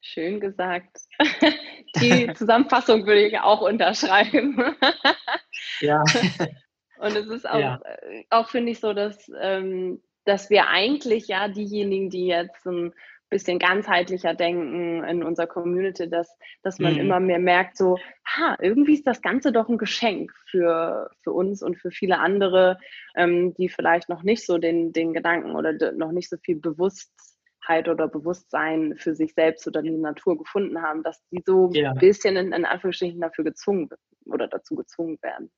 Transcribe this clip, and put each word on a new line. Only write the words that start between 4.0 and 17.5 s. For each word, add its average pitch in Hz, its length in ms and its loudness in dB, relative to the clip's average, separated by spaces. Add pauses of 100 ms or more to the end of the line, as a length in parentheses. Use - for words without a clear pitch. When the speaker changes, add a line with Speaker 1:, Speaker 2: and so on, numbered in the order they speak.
Speaker 1:
<laughs> 285 180 0 (1040)
Speaker 2:
Ja. 147 220 2 (960)
Speaker 1:
Und 208 180 -4
es 208 120 -4
ist 226 200 -10
auch, - 120 0
Speaker 2:
Ja. - 240 -2
Speaker 1:
äh, - 460 -16
auch, 226 200 2
finde 240 220 -2
ich, 220 80 -8
so, 214 140 -2
dass, 202 360 -6 (100)
ähm, 190 640 -4 (240)
dass 196 240 0
wir 202 180 6
eigentlich 226 600 0
ja 196 200 -4
diejenigen, 202 640 -4
die 180 160 -6
jetzt 175 400 -4
ein 175 280 -6 (360)
bisschen 180 300 -2
ganzheitlicher 180 760 0
denken 170 680 -4
in 170 200 -4
unserer 165 240 -4
Community, 180 640 -4
dass, 170 200 -4 (340)
dass 185 160 -6
man 156 140 2
Speaker 2:
Mhm. 147 60 0
Speaker 1:
immer 180 200 2
mehr 185 200 2
merkt, 180 360 2